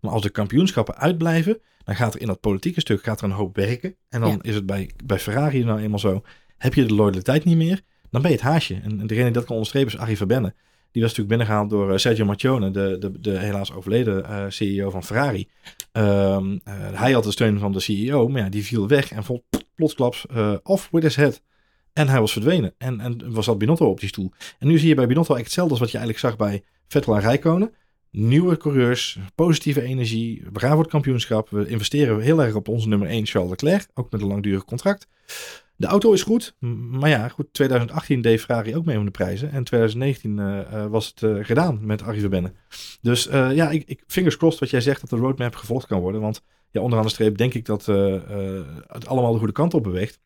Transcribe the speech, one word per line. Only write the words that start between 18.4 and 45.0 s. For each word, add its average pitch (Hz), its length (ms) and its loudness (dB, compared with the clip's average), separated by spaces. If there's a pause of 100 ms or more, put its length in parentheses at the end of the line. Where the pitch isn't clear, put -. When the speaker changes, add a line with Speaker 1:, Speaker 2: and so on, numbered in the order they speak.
Speaker 1:
ja, 98 80 -2
die 104 140 -6
viel 104 240 -2
weg 139 240 2
en 107 120 -8
vol-, 123 200 -6 (320)
plotsklaps, 135 520 0
eh, 107 260 0 (100)
off - 280 0
with 165 120 2
his 151 120 4
head. 139 260 2 (520)
En 151 140 2
hij 135 120 4
was 107 120 2
verdwenen. 127 460 2
En, 123 220 -6
en 120 340 -8
was 110 120 0
dat 113 120 2
Binotto 127 320 4
op 92 100 -2
die 101 100 -6
stoel. 92 220 -6 (280)
En 135 80 0
nu 165 100 6
zie 160 100 4
je 151 80 6
bij 127 120 4
Binotto 151 280 2
eigenlijk 120 100 -6
hetzelfde 180 260 0
als 120 80 0
wat 117 120 0
je 117 60 -6
eigenlijk 113 300 -4
zag 110 200 0
bij 101 160 -4 (240)
Vettel 120 280 2
en 104 60 2
Räikkönen. 165 520 2 (380)
Nieuwe 147 460 4
coureurs, 123 600 0 (160)
positieve 151 460 2
energie. 117 640 -4 (100)
We 104 60 -6
gaan 127 120 2
voor 156 100 6
het 160 100 0
kampioenschap. 123 580 0
We 104 180 -2
investeren 113 540 0
heel 151 220 4
erg 110 120 0
op 104 120 -4
onze 110 200 -2
nummer 101 200 2
één, 107 180 -2
Charles 90 240 0
Leclerc. 160 440 0
Ook - 180 -6
met 104 100 -4
een 101 60 -2
langdurig 98 380 -2
contract. 196 420 -4 (680)
De - 120 -4
auto 202 240 4
is 190 120 4
goed. 226 360 -2
M-, 120 380 -6
maar 143 120 2
ja, 120 180 2
goed, - 240 -6
tweeduizend 127 400 2
achttien 139 300 -2
deed 113 200 4
Ferrari 117 340 -2
ook 165 100 -2
mee 135 120 0
om 104 80 0
de 101 60 -2
prijzen. 98 400 -4
En 135 120 -4
tweeduizend 117 400 2
negentien, 120 360 -2
eh, 98 200 -4 (240)
eh, - 60 -4
was 107 180 -2
het, - 160 -12
eh, 110 120 2 (100)
gedaan 120 400 0
met 107 180 -2
Arie 107 160 -6
Verbenne. 95 340 -2 (480)
Dus, 120 260 2
eh, 135 280 2
ja, 160 140 2
ik, 151 180 -2
ik, - 200 -12
fingers 180 300 0
crossed 165 220 2
wat 135 100 -2
jij 127 120 2
zegt 135 200 0